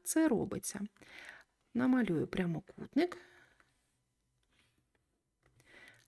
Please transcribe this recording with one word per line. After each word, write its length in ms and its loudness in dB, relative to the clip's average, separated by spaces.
це 240 4
робиться. 520 -2
Намалюю 520 2
прямокутник, 920 -2